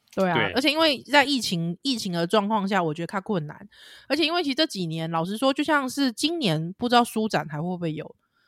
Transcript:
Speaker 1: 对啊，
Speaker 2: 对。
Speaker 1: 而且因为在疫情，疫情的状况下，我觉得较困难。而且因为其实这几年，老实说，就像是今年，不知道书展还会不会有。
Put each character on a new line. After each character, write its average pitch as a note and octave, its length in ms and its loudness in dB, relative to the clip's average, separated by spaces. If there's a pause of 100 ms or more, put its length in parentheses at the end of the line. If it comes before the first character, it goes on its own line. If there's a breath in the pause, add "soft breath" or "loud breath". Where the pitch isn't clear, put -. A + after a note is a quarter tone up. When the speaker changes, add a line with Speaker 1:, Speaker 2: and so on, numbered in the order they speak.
(140)
Speaker 1:
对 F#3+ 140 2
啊， F3 60 2
Speaker 2:
对。 G#2 180 2
Speaker 1:
而 B3 80 2
且 D4 100 4
因 D4+ 80 0
为 D#4 240 2
在 C#4 220 4
疫 C4+ 160 0
情， E3+ 420 -2
疫 C4+ 140 0
情 G3+ 160 -4
的 E3+ 140 0
状 G3+ 220 2
况 G#3 180 0
下， F#3+ 160 0
我 D#3 100 -2
觉 E3 100 -6
得 E3+ 40 -4
较 G3 140 -6
困 F3+ 260 -4
难。 G3+ 220 -16 (400 soft breath)
而 C#4+ 80 0
且 D#4+ 80 2
因 D#4 100 0
为 F4 80 0
其 C#4+ 80 -2
实 C4 40 -4
这 D#4 120 2
几 F#3 200 -4
年， D#3+ 240 -4
老 E3 140 0
实 G3 140 -4
说， C4+ 140 2
就 D4 100 -2
像 C#4+ 260 0
是 C4+ 240 0
今 D#4+ 260 -2
年， E3+ 340 0
不 A#3+ 160 -4
知 A#3 60 4
道 A#3+ 100 8
书 A3 240 -2
展 D#3+ 200 -2
还 D3+ 100 -8
会 D3+ 40 -4
不 F3+ 160 -4
会 E3 140 -4
有。 D3+ 240 -10 (320)